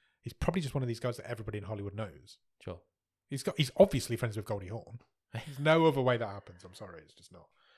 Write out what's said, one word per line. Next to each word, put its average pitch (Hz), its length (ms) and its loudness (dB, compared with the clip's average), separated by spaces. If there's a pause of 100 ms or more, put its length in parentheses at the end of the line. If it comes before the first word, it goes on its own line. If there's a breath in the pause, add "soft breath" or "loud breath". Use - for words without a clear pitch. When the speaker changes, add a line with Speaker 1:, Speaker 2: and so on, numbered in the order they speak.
(200)
Speaker 1:
He's - 120 -10
probably 175 300 0
just 135 120 -6
one 135 80 -2
of 123 60 -2
these 117 120 -6
guys 123 180 -2
that - 120 -14
everybody 107 280 -8
in 101 60 -8
Hollywood 101 300 -8
knows. 104 440 -10 (220)
Speaker 2:
Sure. 92 200 -12 (480)
Speaker 1:
He's 139 160 -6
got, - 120 -2
he's 147 200 2
obviously 135 400 4
friends 110 200 -4
with 107 100 -4
Goldie 98 220 -4
Hawn. 113 300 -10 (180)
Speaker 2:
<laughs> - 160 -20
Speaker 1:
There's 131 280 -10
no 160 260 8
other 139 140 6
way 123 160 4
that 113 120 -4
happens. 98 360 -14
I'm 90 100 -20
sorry, 92 300 -14
it's - 100 -20
just - 180 -20
not. 82 140 -20 (320 soft breath)